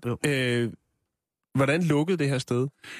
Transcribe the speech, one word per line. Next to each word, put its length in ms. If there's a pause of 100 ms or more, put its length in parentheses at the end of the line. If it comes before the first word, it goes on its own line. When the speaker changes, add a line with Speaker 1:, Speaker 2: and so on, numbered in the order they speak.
Speaker 1:
jo. 120 (120)
Speaker 2:
Øh, 400 (840)
hvordan 280
lukkede 360
det 100
her 100
sted? 300 (320)